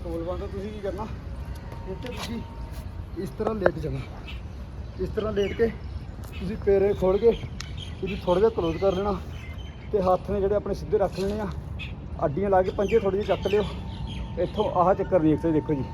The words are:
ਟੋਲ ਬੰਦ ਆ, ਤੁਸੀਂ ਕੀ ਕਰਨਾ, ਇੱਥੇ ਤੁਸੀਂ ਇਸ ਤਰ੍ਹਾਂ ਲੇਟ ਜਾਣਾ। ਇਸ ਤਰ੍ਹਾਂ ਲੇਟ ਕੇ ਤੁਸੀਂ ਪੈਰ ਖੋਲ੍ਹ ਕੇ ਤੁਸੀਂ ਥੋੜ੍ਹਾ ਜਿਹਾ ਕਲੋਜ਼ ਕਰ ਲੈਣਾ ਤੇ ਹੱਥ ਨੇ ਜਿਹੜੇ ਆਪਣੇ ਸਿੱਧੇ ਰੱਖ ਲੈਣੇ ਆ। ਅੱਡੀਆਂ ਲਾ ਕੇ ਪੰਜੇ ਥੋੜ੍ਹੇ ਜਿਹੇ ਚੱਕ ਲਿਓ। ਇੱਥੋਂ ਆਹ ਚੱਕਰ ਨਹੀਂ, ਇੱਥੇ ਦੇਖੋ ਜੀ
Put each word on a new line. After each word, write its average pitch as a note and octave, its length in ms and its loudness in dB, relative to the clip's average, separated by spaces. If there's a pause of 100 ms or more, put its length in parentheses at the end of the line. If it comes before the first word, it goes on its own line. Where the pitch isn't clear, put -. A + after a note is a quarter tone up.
ਟੋਲ E3 200 -4
ਬੰਦ F3+ 200 -4
ਆ, G3+ 40 -6
ਤੁਸੀਂ G3 240 -6
ਕੀ G#3+ 80 -8
ਕਰਨਾ, G3 260 -4 (840)
ਇੱਥੇ F#3+ 160 -8
ਤੁਸੀਂ A#3 320 -6 (760)
ਇਸ G3 120 -4
ਤਰ੍ਹਾਂ A3 260 -2
ਲੇਟ F3+ 240 4
ਜਾਣਾ। C#3 200 -4 (1000)
ਇਸ F#3 100 -2
ਤਰ੍ਹਾਂ G#3+ 240 -2
ਲੇਟ G3 200 2
ਕੇ A#3 140 4 (720)
ਤੁਸੀਂ G3+ 180 -4
ਪੈਰ G3 360 6
ਖੋਲ੍ਹ F#3+ 240 4
ਕੇ A3+ 140 8 (720)
ਤੁਸੀਂ F#3+ 160 -2
ਥੋੜ੍ਹਾ F3+ 220 4
ਜਿਹਾ A3+ 100 8
ਕਲੋਜ਼ F3 280 0
ਕਰ F#3 180 4
ਲੈਣਾ G3 200 0 (760)
ਤੇ G3+ 100 2
ਹੱਥ F#3 300 2
ਨੇ G3+ 100 0
ਜਿਹੜੇ G3 140 2
ਆਪਣੇ G3+ 180 0
ਸਿੱਧੇ E3 240 0
ਰੱਖ F#3+ 220 2
ਲੈਣੇ G3+ 200 0
ਆ। G#3 80 -4 (800)
ਅੱਡੀਆਂ E3 240 0
ਲਾ F#3 120 6
ਕੇ F#3 100 2
ਪੰਜੇ G#3 280 4
ਥੋੜ੍ਹੇ G3 220 2
ਜਿਹੇ G3 140 2
ਚੱਕ G3 120 -2
ਲਿਓ। G3+ 160 4 (760)
ਇੱਥੋਂ F3+ 320 0
ਆਹ F3+ 220 6
ਚੱਕਰ F#3 260 4
ਨਹੀਂ, D#3 140 6
ਇੱਥੇ D#3+ 180 2
ਦੇਖੋ D3+ 220 2
ਜੀ C3+ 100 0 (100)